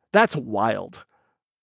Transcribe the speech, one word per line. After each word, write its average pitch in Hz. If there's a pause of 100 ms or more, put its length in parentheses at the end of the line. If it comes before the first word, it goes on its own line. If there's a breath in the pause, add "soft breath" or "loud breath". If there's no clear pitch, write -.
(100)
That's 214
wild. 104 (580)